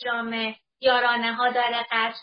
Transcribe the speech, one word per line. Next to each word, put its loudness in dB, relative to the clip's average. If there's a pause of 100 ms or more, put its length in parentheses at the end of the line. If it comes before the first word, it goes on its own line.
جامعه. -4 (240)
یارانه‌ها 2
داره 0
قطع -2